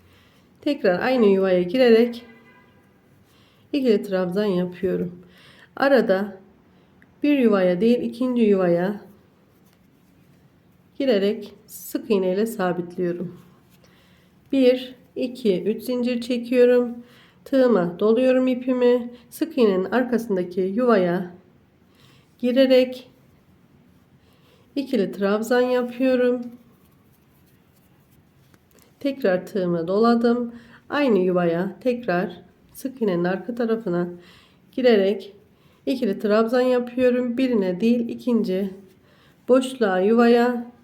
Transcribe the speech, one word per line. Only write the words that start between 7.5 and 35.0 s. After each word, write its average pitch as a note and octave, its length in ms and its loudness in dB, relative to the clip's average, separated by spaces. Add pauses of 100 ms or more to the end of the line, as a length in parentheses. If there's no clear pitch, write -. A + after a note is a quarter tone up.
değil, A#3 200 2
ikinci A#3+ 420 -2
yuvaya F#3+ 580 2 (2000)
girerek A3 560 -2 (120)
sık - 440 -10
iğne F#3+ 220 0
ile G#3 140 0
sabitliyorum. F3+ 920 -6 (1120)
Bir, B3+ 420 2 (220)
iki, A3 460 -2
üç A3+ 200 -4
zincir B3 380 -4
çekiyorum. B3 760 2 (480)
Tığıma G3+ 540 0
doluyorum B3+ 500 2
ipimi. B3 640 0 (200)
Sık - 280 -6
iğnenin F#3+ 260 2
arkasındaki G3 760 -4
yuvaya F#3+ 680 0 (1080)
girerek B3+ 720 2 (1700)
ikili G#3 360 -2
trabzan G#3+ 480 0
yapıyorum. B3 840 0 (2500)
Tekrar G3+ 460 -2
tığıma F3 420 -4
doladım. A#3 640 2 (360)
Aynı C4+ 280 0
yuvaya F3+ 640 0
tekrar G#3+ 520 -4 (400)
sık - 300 -10
iğnenin F3 220 0
arka F#3+ 300 -4
tarafına G3 540 -4 (640)
girerek A3+ 600 2 (520)